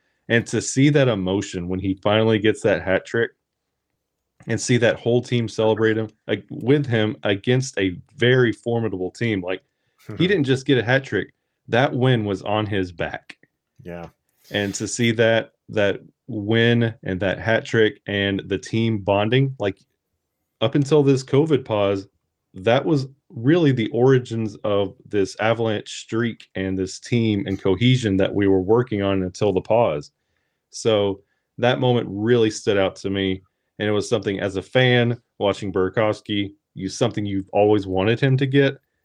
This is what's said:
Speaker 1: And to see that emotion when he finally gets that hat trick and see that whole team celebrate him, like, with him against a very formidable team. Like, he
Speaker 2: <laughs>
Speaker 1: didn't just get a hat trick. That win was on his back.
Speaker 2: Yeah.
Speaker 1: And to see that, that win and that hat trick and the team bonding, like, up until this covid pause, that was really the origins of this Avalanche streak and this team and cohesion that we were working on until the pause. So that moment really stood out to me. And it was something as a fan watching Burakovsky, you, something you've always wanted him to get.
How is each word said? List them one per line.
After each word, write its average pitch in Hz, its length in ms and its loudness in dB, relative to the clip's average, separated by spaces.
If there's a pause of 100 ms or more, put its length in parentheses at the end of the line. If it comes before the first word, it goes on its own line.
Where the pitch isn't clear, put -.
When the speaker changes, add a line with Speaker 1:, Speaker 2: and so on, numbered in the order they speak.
(280)
Speaker 1:
And 117 200 2
to 113 140 -2
see 139 280 2
that 139 180 4
emotion 95 600 -2
when 92 120 -4
he 95 160 -4
finally 110 440 2
gets 104 220 0
that 90 220 2
hat 92 220 0
trick 117 260 -4 (1160)
and 113 120 -2
see 123 180 2
that 113 220 2
whole 120 220 0
team 117 260 -2
celebrate 110 500 0
him, 110 120 -4 (180)
like, 110 220 -4
with 135 360 0
him 110 380 0
against 120 540 -2
a 95 200 -2 (180)
very 123 360 4
formidable 104 600 -4
team. 107 300 -2
Like, 92 200 -6 (560)
he 175 100 2
Speaker 2:
<laughs> - 0 -
Speaker 1:
didn't 180 180 0
just 131 200 0
get 135 120 4
a 110 60 0
hat 131 200 2
trick. - 300 -6 (340)
That 117 260 2
win 123 320 2
was 98 160 -4
on 107 240 -2
his 95 260 -4
back. - 460 -10 (460)
Speaker 2:
Yeah. 85 260 -14 (420)
Speaker 1:
And 101 240 -2
to 107 120 -6
see 117 240 0
that, 113 420 2 (160)
that 101 320 0 (260)
win 113 680 0 (100)
and 95 160 -4
that 92 200 -2
hat 110 260 0
trick 110 420 0
and 98 380 -2
the 95 120 -4
team 113 420 -2
bonding, 110 600 0
like, 101 200 -4 (800)
up 113 160 0
until 147 280 2
this 135 200 2
covid 147 420 2
pause, 101 420 0 (460)
that 113 320 0
was 143 220 0 (220)
really 143 420 2
the - 180 -2
origins 113 760 0
of 101 320 -2 (100)
this 101 340 -2
Avalanche 113 500 -2 (120)
streak 113 540 -6
and 95 220 -4
this 92 220 -6
team 113 480 0
and 95 140 -6
cohesion 107 560 2
that 98 180 2
we 101 120 0
were 95 140 4
working 110 400 0
on 98 220 0
until 92 300 -2
the 92 80 -2
pause. 101 500 0 (580)
So 101 520 -2 (360)
that 120 220 0
moment 123 320 0
really 110 400 2
stood 104 260 -2
out 95 200 0
to 98 120 -8
me. 98 320 -2 (380)
And 104 80 -2
it 107 60 0
was 101 140 -2
something 101 320 -2
as 95 180 -6
a 92 40 -4
fan 123 580 2 (200)
watching 98 340 -2
Burakovsky, 101 800 -2 (220)
you, 95 140 -8
something 107 360 -2
you've 98 280 -6
always 104 340 4
wanted 98 320 0
him 131 180 2
to 139 80 -2
get. 139 320 2 (280)